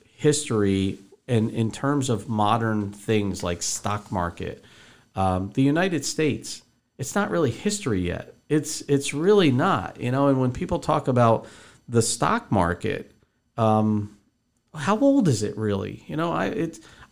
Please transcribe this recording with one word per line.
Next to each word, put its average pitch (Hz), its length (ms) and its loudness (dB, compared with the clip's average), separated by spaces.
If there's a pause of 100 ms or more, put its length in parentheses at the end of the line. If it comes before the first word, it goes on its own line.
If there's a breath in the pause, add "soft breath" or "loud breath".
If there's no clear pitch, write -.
history 101 960 0 (280)
in, 113 240 2
in 113 200 -2
terms 139 380 -2
of 107 180 -4
modern 107 640 0
things 101 520 -2
like 87 180 -4
stock - 500 -6
market, 87 520 -6 (520 loud breath)
um, 95 380 -2
the 135 100 0
United 165 420 0
States, - 560 -2 (360)
it's - 180 -8
not - 160 -2
really 160 200 0
history 131 500 -2
yet. 87 320 -6 (140)
It's, 147 340 -2
it's 139 320 0
really 170 380 4
not, 127 480 0
you 123 120 -4
know. 139 160 2
And 135 120 4
when 127 120 0
people 170 280 -4
talk 156 280 -2
about 113 400 4 (420 loud breath)
the 117 120 4
stock 180 500 -2
market, 92 600 -2 (460)
um, 107 600 2 (580)
how 185 240 -2
old 277 280 6
is 110 160 2
it 101 140 -4
really? 101 500 -2
You 151 100 -8
know, 165 140 -2
I, 170 160 -2
it's, 165 320 -6 (320 loud breath)